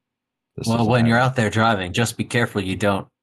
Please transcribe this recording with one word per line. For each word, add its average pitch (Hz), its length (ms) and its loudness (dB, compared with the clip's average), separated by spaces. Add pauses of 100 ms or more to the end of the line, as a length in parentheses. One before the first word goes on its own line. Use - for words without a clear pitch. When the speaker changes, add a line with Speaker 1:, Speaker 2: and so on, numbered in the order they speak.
(560)
Speaker 1:
This 113 120 -10
Speaker 2:
Well, 117 140 2
Speaker 1:
is 110 60 2
Speaker 2:
when 120 140 4
Speaker 1:
how 117 60 4
Speaker 2:
you're 113 120 4
out 131 160 0
there 110 140 0
driving, 101 440 0
just 117 240 -2
be - 80 -4
careful 117 360 -2
you 95 140 -4
don't 95 320 -2 (160)